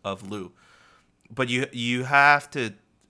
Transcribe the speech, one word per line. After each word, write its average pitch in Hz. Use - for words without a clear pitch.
of 98
Lou. 98
But 123
you, 127
you 123
have 143
to, 113